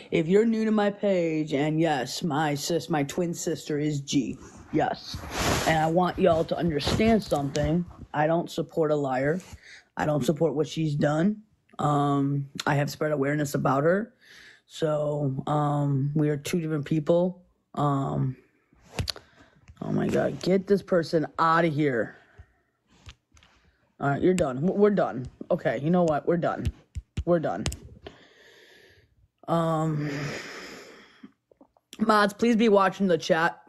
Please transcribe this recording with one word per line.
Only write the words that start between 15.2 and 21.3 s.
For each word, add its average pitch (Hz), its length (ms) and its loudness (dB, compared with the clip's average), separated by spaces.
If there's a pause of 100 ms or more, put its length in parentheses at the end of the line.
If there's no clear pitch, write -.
um, 143 680 0
we 151 160 2
are 147 80 -2
two 160 240 -4
different 156 240 -4
people. 170 560 0 (320)
Um, 139 600 -2 (1500)
oh - 100 -6
my - 160 0
God, 143 340 -2
get 185 260 0
this 196 160 2
person 165 420 0 (140)